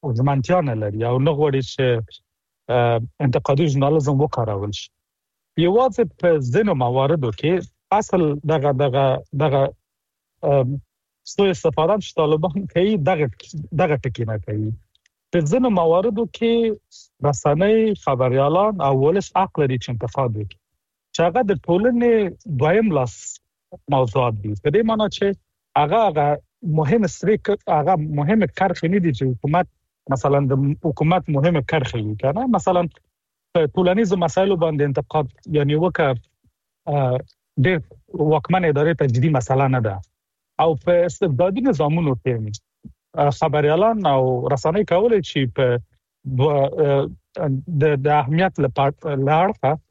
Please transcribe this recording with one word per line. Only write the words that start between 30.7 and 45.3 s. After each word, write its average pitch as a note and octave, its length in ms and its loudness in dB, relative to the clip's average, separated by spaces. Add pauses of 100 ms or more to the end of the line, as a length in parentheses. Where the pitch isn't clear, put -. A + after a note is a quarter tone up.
حکومت E3 440 0
مهمه D#3 320 0
کرښې B2 440 -4
وي، G#2+ 100 -4
که C3 180 -2
نه؟ A3+ 140 -2
مثلاً F#3 420 0 (640)
په D#3+ 120 4
ټولنیزو F#3 500 0
مسایلو F#3 400 0
باندې D#3+ 260 0
انتقاد D3 420 -2 (220)
یا D3+ 160 0
نیوکه، D3+ 520 0 (720)
ا، C#3 300 0 (440)
ډېر E3+ 200 2 (340)
واکمن D#3 500 0
ادارې D3+ 320 2
ته D3 100 0
جدي B2 220 2
مسله C3+ 380 0
نه C3 140 0
ده. G2 200 -4 (600)
او D#3+ 140 2
په F3 300 2
استبدادي F3+ 560 0
نظامونو D#3+ 540 0
کې، A2 380 -4 (600)
ا، D3 160 2
خبریالان D#3+ 760 0
او C3 420 0
رسنۍ E3 360 0
کولی G3+ 380 2
شي C#3 240 -2